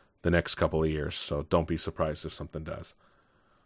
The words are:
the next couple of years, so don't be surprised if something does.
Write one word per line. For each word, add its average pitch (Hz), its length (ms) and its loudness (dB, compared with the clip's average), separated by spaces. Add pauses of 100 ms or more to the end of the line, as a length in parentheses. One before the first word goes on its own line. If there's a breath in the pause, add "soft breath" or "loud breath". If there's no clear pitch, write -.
(220 soft breath)
the 85 100 2
next 85 240 2
couple 80 280 2
of 80 60 4
years, 76 260 -2
so - 340 -4
don't 82 180 4
be 82 100 0
surprised - 480 -2
if 76 80 -8
something 80 300 -8
does. - 300 -10 (720)